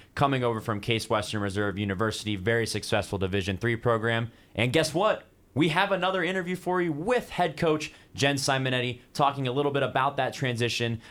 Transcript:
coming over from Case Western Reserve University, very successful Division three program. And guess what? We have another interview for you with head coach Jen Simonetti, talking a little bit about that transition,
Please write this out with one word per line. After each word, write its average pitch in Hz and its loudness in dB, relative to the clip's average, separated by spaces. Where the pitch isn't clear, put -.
coming 135 2
over 117 0
from 104 -2
Case 107 0
Western 107 0
Reserve 101 -2
University, 104 -2
very 113 0
successful 104 -2
Division 95 0
three 117 0
program. 113 0
And 123 2
guess 156 2
what? 196 0
We 160 4
have 190 2
another 185 0
interview 180 -2
for 180 -2
you 175 0
with 220 -2
head 175 0
coach 156 0
Jen 139 2
Simonetti, 127 0
talking 139 2
a 123 0
little 143 0
bit 139 0
about 135 0
that 127 0
transition, 117 -2